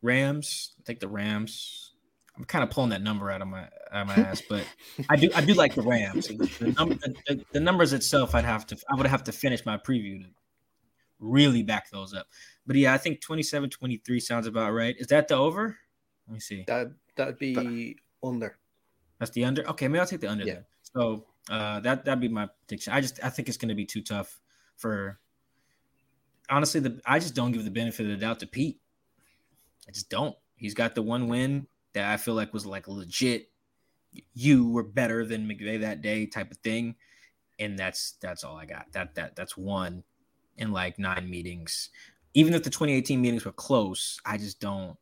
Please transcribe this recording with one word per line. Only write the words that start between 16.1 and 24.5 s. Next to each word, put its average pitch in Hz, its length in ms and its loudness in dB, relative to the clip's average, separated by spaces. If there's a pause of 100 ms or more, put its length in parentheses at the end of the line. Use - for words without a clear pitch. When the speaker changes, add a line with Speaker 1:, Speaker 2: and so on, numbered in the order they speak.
Speaker 1:
Let 110 60 -14
me 110 60 -10
see. 98 280 -10
Speaker 2:
That, 123 260 -2 (220)
that'd 135 220 -2
be 135 160 -2
Speaker 1:
That 117 420 -4 (320)
Speaker 2:
under. 117 300 -4 (640)
Speaker 1:
That's 117 120 -4
the 117 120 0
under? 131 260 0
Okay, 139 200 0
maybe 160 100 2
I'll 180 80 2
take 180 140 -6
the 101 100 -4
under 104 140 -4
Speaker 2:
Yeah. 92 80 -2
Speaker 1:
then. 76 120 -12 (300)
So, 113 300 0 (240)
uh, 104 320 -4
that, 131 240 0
that'd 131 160 0
be 123 80 0
my 107 180 -2 (180)
prediction. 104 280 -8
I 139 80 2
just, 127 220 -4
I 127 60 0
think 127 200 -6
it's 120 80 -4
gonna 113 180 -2
be 101 100 -4
too 107 160 -8
tough 101 380 -6 (380)